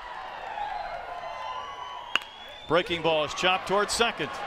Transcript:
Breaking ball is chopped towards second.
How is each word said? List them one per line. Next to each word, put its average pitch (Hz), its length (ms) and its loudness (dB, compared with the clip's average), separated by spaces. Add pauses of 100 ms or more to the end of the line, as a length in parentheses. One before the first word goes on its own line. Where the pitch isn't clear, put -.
(2750)
Breaking 170 340 4
ball 156 220 4
is 143 100 0
chopped 185 340 4
towards 196 260 4
second. 208 360 2 (180)